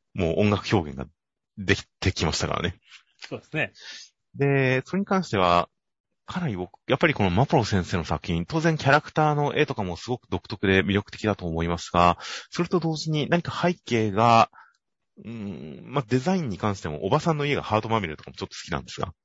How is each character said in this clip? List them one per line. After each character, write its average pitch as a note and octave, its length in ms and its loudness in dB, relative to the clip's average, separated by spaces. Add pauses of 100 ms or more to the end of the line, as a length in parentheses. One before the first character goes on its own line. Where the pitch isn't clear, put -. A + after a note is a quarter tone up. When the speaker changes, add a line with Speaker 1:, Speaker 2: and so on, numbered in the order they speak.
(140)
Speaker 1:
も E2 200 0
う - 80 0
音 G#2 80 4
楽 G2+ 260 0
表 D#2+ 140 0
現 C2+ 100 -12
が C2 80 -10 (500)
で F#2+ 180 0
き - 100 -6 (160)
て F#2 100 2
き - 140 -2
ま D2+ 80 0
し - 60 -4
た D#2+ 100 -4
か D2 60 -4
ら C#2+ 60 -4
ね。 F#2 160 -4 (520)
Speaker 2:
そ - 80 -8
う - 20 -16
で - 60 -20
す - 100 -14
ね。 C3 160 -4 (640)
Speaker 1:
で、 C3+ 500 2
そ F3+ 120 -6
れ - 20 0
に G3+ 60 -4
関 F#3+ 180 0
し - 60 -12
て G#2+ 80 0
は、 F2 320 4 (640)
か F#3 80 -6
な F3 80 -4
り G#2 80 -4
僕、 F2+ 160 -8 (160)
や B2+ 80 4
っ - 20 2
ぱ F3 100 2
り D3 60 0
こ G#2+ 100 0
の F#2 60 4
マ G#2+ 160 4
ポ E3 120 2
ロ A2+ 80 4
先 F#2 180 2
生 F#2 140 -2
の D#2+ 80 -2
作 - 220 -4
品、 E2+ 180 -2
当 D#3 160 -2
然 D#3+ 160 2
キ - 80 -8
ャ C3+ 60 6
ラ D3+ 100 6
ク - 120 -18
タ D3+ 180 2
ー D3 40 -2
の D3 200 0
絵 D3 100 2
と B2 100 -4
か A2 80 -4
も F2 140 -4
す - 120 -12
ご B2 80 -2
く - 120 -20
独 F#2 180 -2
特 - 180 -6
で F#2+ 160 6
魅 G2 120 -2
力 G2+ 180 -2
的 - 160 -6
だ G2+ 80 2
と F2+ 100 -8
思 E2 180 -2
い E2+ 40 0
ま E2+ 100 -2
す - 120 -12
が、 F2 280 6 (320)
そ - 140 -4
れ E3+ 60 -4
と F3+ 100 0
同 D#3+ 160 -2
時 D#3 160 -6
に D3+ 160 -2
何 E3+ 140 0
か - 100 -8
背 F3 220 0
景 A2 380 -2
が、 A2+ 380 6 (680)
う - 100 -20
ー - 20 -12
ん、 F#2 560 -12
ま B2+ 160 -2
あ、 - 60 -14
デ B2+ 120 2
ザ F3+ 160 0
イ F3+ 60 0
ン C#3+ 60 -4
に F#2 100 -4
関 G#2 200 -2
し - 40 -16
て F2+ 60 -6
も D2+ 180 -4
お F#2+ 40 -2
ば D3 100 4
さ E3 140 0
ん D3+ 40 0
の C#3+ 80 -2
家 C#3+ 100 0
が - 80 -2
ハ G#2+ 160 2
ー - 20 4
ト A2 80 -8
ま A2 100 2
み F#2 80 -2
れ D2+ 80 -8
と - 80 -18
か C2+ 80 -16
も B1+ 40 -20
ち - 80 -10
ょ - 20 -6
っ - 20 -10
と - 80 -20
好 - 80 -14
き - 80 -14
な D2+ 80 -2
ん - 60 -10
で - 60 -16
す - 100 -10
が。 - 120 -4 (100)